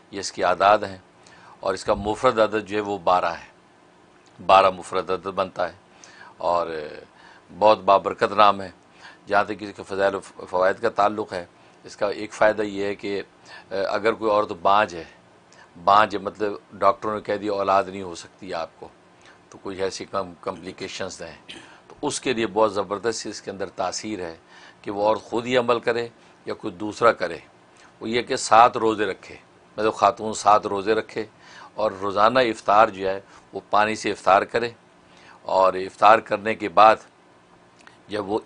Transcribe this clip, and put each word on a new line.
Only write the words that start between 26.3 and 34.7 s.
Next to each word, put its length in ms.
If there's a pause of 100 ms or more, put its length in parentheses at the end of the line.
या 60
कोई 200
दूसरा 400
करे। 280 (600)
वो 60
ये 160
कि 140
सात 400
रोज़े 280
रखे, 340 (380)
मतलब 200
खातून 380
सात 300
रोज़े 280
रखे 340 (500)
और 160
रोज़ाना 500
इफ्तार 460
जो 200
है, 140 (300)
वो 180
पानी 240
से 160
इफ्तार 340
करे 300 (720)